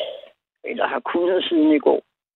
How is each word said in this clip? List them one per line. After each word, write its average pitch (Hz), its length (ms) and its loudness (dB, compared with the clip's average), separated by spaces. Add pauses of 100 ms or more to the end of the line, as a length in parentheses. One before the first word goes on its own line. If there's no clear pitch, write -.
(640)
eller - 240 -4
har 135 120 -6
kunnet 175 440 0
siden 156 280 2
i 151 80 4
går, - 220 2 (340)